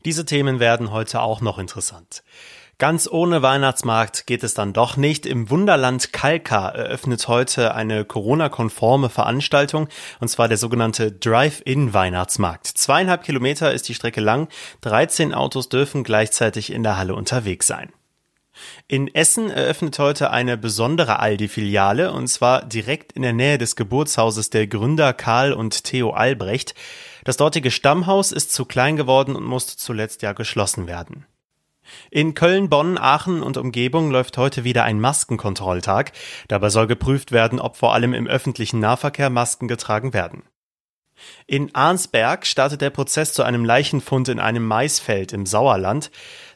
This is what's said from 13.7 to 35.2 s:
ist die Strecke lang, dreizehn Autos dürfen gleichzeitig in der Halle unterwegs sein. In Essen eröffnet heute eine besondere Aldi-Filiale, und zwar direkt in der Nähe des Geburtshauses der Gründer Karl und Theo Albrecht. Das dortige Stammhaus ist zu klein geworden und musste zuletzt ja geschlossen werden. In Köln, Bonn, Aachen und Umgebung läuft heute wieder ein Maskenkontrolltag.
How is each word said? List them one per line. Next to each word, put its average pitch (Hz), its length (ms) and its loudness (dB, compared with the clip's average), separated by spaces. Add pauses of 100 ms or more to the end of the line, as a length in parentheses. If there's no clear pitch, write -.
ist 123 160 -4
die 120 60 -8
Strecke 117 280 -4
lang, 123 260 2 (320)
dreizehn 147 520 2
Autos 131 360 -2
dürfen 139 340 0
gleichzeitig 110 720 0
in 113 100 -4
der 107 140 0
Halle 92 180 -2
unterwegs 104 540 -2
sein. - 220 -6 (1000)
In 139 260 -2
Essen 220 340 -2
eröffnet 139 500 -4
heute 143 320 0
eine 120 280 -2
besondere 113 600 0
Aldi-Filiale, 104 920 0
und 127 140 -6
zwar 123 360 2
direkt 113 500 -8
in 127 100 -6
der 120 100 0
Nähe 135 240 2
des 120 180 -4
Geburtshauses 113 760 0
der 110 160 2
Gründer 127 480 2
Karl 127 380 4
und 110 320 -4
Theo 123 260 0
Albrecht. 110 640 -2 (500)
Das 131 140 -2
dortige 147 320 2
Stammhaus 185 640 2
ist - 200 -4
zu 123 140 -4
klein 135 300 0
geworden 135 400 2
und - 80 -8
musste 123 340 -6
zuletzt 110 420 -6
ja 104 120 -4
geschlossen 101 560 -4
werden. 85 360 -12 (840)
In 151 240 0
Köln, 185 340 2
Bonn, 151 300 2
Aachen 147 440 0
und 131 140 -4
Umgebung 127 540 0
läuft 127 260 0
heute 127 260 0
wieder 117 220 2
ein 107 160 0
Maskenkontrolltag. 101 1120 0 (360)